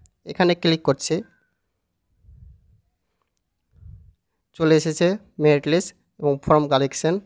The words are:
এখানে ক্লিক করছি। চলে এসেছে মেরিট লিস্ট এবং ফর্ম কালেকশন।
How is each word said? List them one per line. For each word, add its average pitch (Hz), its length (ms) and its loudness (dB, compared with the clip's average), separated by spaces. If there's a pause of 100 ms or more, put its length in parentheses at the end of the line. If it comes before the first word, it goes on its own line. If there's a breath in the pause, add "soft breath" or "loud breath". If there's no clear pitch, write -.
(240)
এখানে 175 300 0
ক্লিক 165 280 -2
করছি। 160 400 -2 (3250)
চলে 160 240 2
এসেছে 170 400 0 (220)
মেরিট 151 300 2
লিস্ট 170 280 -2 (220)
এবং 143 260 -2
ফর্ম 151 240 2
কালেকশন। 143 580 -2